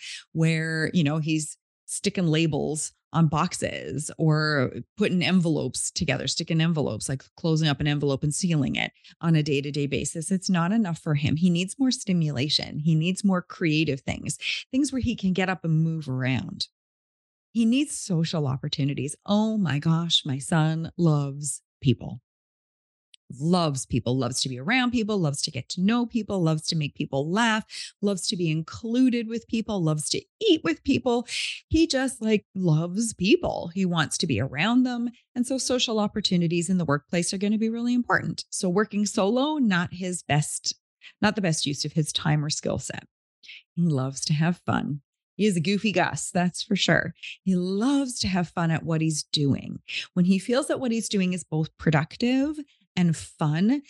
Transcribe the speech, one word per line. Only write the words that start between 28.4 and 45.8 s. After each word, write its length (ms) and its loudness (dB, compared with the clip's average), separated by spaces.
included 800 0
with 200 -6
people, 340 -2
loves 280 0
to 120 -2
eat 220 4
with 200 -2
people. 440 0
He 200 4
just, 340 -2
like, 240 2
loves 580 0
people. 600 0
He 120 0
wants 340 0
to 80 -2
be 120 0
around 440 2
them. 260 -4
And 100 0
so 120 -2
social 420 0
opportunities 680 0
in 80 2
the 80 0
workplace 480 0
are 40 -4
gonna 200 0
be 120 0
really 240 -2
important. 560 0
So 200 -2
working 360 0
solo, 520 2
not 360 2
his 300 -6
best, 520 -2
not 140 2
the 60 -2
best 240 0
use 200 -4
of 80 -8
his 180 0
time 320 0
or 60 -6
skill 300 -4
set. 240 -10
He 60 0
loves 440 0
to 80 0
have 320 0
fun. 360 -2
He 80 0
is 120 2
a 40 0
goofy 300 0